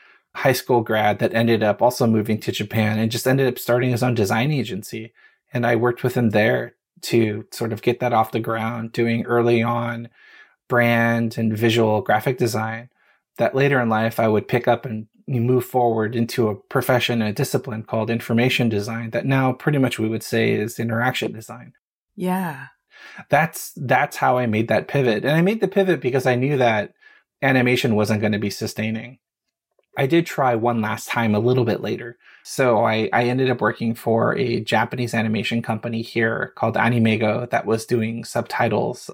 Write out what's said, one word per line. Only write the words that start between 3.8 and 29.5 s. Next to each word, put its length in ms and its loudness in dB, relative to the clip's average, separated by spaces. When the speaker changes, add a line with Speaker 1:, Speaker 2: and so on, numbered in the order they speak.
Speaker 1:
his 120 0
own 120 0
design 360 0
agency. 640 -6
And 120 -2
I 120 2
worked 260 0
with 120 -2
him 160 2
there 440 0
to 500 0
sort 200 -6
of 80 -8
get 200 0
that 120 0
off 200 2
the 80 -2
ground, 520 -4
doing 320 0
early 380 2
on 480 -4
brand 720 2
and 180 0
visual 460 4
graphic 340 0
design 540 -4
that 160 2
later 260 4
in 80 0
life 300 0
I 100 2
would 200 2
pick 200 0
up 160 2
and 220 -8
move 360 2
forward 500 0
into 340 0
a 60 -2
profession, 680 0
a 100 -2
discipline 520 -4
called 260 -2
information 580 2
design 420 -4
that 140 -4
now 280 2
pretty 260 -2
much 200 0
we 100 0
would 140 -4
say 300 0
is 260 -4
interaction 540 -2
design. 400 -16
Speaker 2:
Yeah. 520 -6
Speaker 1:
That's, 480 -2
that's 400 0
how 220 2
I 80 0
made 220 0
that 200 0
pivot. 360 0
And 100 2
I 80 4
made 180 0
the 80 0
pivot 320 2
because 260 0
I 80 4
knew 240 0
that 360 0
animation 520 2
wasn't 280 2
gonna 160 0
be 120 -2
sustaining. 680 -6